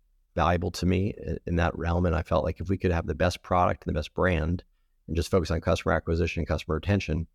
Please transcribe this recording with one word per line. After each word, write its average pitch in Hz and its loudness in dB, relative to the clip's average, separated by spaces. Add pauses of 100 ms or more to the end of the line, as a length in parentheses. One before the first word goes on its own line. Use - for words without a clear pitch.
(360)
valuable 87 2
to - -4
me 92 2 (160)
i-, 80 -4 (100)
in 85 0
that 82 2
realm. 85 0
And 82 2
I 80 0
felt 80 0
like 92 -4
if 90 -6
we 98 0
could 90 2
have 82 -2
the 78 -2
best 87 0
product 92 2
and 82 -4
the 80 -2
best - -6
brand 87 0 (460)
and 78 -4
just 82 -2
focus 90 2
on 80 0
customer 85 0
acquisition 82 0
and 78 -2
customer 80 -2
retention, 82 -2